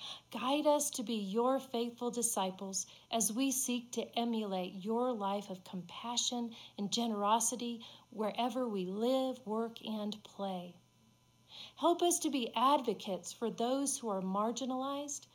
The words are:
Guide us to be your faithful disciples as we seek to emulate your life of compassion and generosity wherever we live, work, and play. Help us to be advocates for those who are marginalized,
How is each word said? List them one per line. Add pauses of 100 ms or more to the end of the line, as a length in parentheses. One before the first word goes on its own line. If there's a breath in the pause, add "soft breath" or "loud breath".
(300 loud breath)
Guide
us
to
be
your
faithful
disciples (240 loud breath)
as
we
seek
to
emulate
your
life
of
compassion (260 loud breath)
and
generosity (300 loud breath)
wherever
we
live,
work,
and
play. (1000 loud breath)
Help
us
to
be
advocates
for
those
who
are
marginalized,